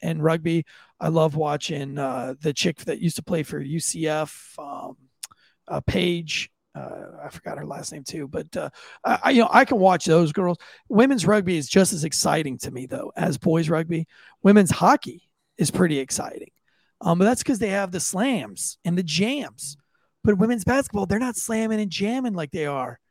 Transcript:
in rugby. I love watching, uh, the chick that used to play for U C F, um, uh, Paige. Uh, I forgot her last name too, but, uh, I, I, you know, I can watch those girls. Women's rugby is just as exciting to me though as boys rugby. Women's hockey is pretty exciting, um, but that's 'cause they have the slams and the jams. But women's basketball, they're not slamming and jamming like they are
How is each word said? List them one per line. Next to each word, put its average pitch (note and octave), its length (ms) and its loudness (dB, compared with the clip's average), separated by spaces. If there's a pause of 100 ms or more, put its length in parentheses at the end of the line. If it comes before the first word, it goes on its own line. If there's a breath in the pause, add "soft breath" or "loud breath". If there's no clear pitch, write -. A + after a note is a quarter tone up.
in E3 200 -4
rugby. D#3+ 460 0 (320 soft breath)
I E3 100 -2
love D#3+ 280 2
watching, D3 600 -4
uh, C3 420 -4
the D3+ 120 0
chick E3 320 -2
that - 160 -6
used E3+ 160 0
to E3 60 -10
play E3 200 -4
for D3 180 -10
U D3 200 -6
C - 280 -4
F, D3+ 500 -6
um, - 380 -12 (720 soft breath)
uh, D#3 120 -6
Paige. F3 680 -2 (240)
Uh, B2+ 320 -14 (180)
I - 60 -14
forgot - 280 -12
her D3 80 -12
last D3+ 260 -12
name D3 120 -16
too, D3 240 -10
but, D#3+ 280 -10
uh, D3 140 -8 (340 loud breath)
I, - 200 0
I, - 60 2
you A#3+ 120 6
know, A3 100 4
I B3 120 8
can C4 140 0
watch F#3 260 4
those E3 280 4
girls. F3+ 240 -2 (320 loud breath)
Women's A#3+ 380 4
rugby F#3 300 4
is C#3+ 120 -4
just F#3+ 240 6
as D#3+ 120 -4
exciting D3+ 540 0
to - 120 -10
me B2+ 160 -10
though - 300 -10
as - 220 -2
boys E3 300 2
rugby. E3 380 -2 (360 soft breath)
Women's G3+ 280 8
hockey - 580 2 (300)
is D#3+ 120 0
pretty E3 280 2
exciting, - 540 -8 (480)
um, E3+ 180 2
but F#3 60 4
that's A#3+ 180 2
'cause B3+ 160 0
they G3+ 120 -2
have G3 200 -2
the F3 80 -6
slams F3+ 840 -4
and F3 120 0
the F#3+ 60 2
jams. F3 760 -4 (460)
But G#3 160 4
women's A3 260 2
basketball, A#3+ 420 0
they're G3 120 0
not B3 180 -4
slamming A3 440 -2
and G#3 100 -4
jamming A3+ 440 -2
like D#3 180 -6
they D#3 140 -4
are C3 340 -6 (100)